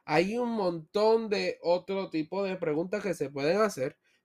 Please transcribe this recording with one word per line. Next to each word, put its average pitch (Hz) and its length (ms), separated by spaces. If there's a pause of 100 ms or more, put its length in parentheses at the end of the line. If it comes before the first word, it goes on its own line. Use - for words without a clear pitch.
hay 180 320
un 240 140
montón 208 800
de 190 320
otro 180 480
tipo 165 340
de 185 120
preguntas 175 460
que 196 120
se 139 160
pueden 147 320
hacer, 151 340 (280)